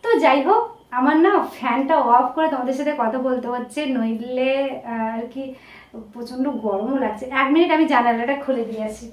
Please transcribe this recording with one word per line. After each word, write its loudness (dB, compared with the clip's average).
তো 4
যাই 4
হোক, 2
আমার 2
না 4
ফ্যানটা 0
অফ 4
করে 2
তোমাদের -2
সাথে -2
কথা -2
বলতে -2
হচ্ছে, -6
নইলে, -2
আহ, -6
আর -6
কি -10
প্রচণ্ড -6
গরমও -4
লাগছে। -4
এক 0
মিনিট, 4
আমি 4
জানালাটা 2
খুলে -2
দিয়ে -8
আসি। -10